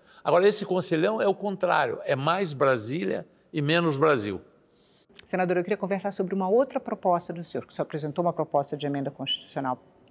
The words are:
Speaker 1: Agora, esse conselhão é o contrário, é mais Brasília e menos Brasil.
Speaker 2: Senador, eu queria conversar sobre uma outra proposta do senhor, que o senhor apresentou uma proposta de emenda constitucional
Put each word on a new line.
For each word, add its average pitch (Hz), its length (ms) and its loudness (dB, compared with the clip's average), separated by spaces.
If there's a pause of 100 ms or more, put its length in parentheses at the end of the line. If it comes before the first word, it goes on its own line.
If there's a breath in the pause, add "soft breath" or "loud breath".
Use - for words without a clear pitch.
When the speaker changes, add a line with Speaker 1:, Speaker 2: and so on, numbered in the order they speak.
(220 soft breath)
Speaker 1:
Agora, 170 240 4
esse 208 200 2
conselhão 180 560 0
é 208 40 2
o 196 80 4
contrário, 185 720 0
é 143 100 0
mais 160 380 0
Brasília 135 760 0 (260 soft breath)
e 156 100 -2
menos 160 340 2
Brasil. 117 440 2 (840 loud breath)
Speaker 2:
Senador, 185 320 0
eu 175 60 2
queria 196 160 -2
conversar 196 340 -4
sobre 190 220 -4
uma 190 140 -2
outra 262 300 2
proposta 185 540 -2
do 170 100 -10
senhor, - 240 -8
que - 60 -20
o - 20 -18
senhor 160 100 -4
apresentou 151 400 -4
uma 170 80 2
proposta 151 440 -2
de 147 100 -4
emenda 139 240 -2
constitucional 135 720 -4 (280)